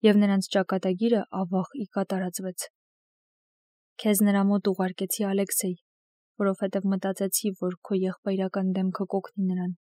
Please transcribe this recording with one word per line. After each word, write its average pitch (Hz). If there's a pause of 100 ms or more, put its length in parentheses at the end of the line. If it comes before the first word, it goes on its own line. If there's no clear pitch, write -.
Եվ 208
նրանց 196
ճակատագիրը, 190 (120)
ավաղ, 185
ի 240
կատարածվեց։ 185 (1300)
Քեզ 208
նրա 202
մոտ 202
ուղարկեցի, 185
Ալեքսեյ, 196 (680)
որովհետև 196
մտածեցի, 196
որ 180
քո -
եղբայրական 190
դեմքը 190
կօգնի 196
նրան։ 180